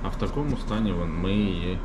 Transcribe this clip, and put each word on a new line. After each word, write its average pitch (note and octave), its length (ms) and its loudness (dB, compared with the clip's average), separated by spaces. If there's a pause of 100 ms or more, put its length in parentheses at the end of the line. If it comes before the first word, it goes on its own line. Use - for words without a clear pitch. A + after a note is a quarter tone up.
А - 60 -2
в - 60 -4
такому C3+ 420 0
стані G#2+ 340 0
вон, E2+ 300 0
ми F#2+ 120 2
її F2+ 520 2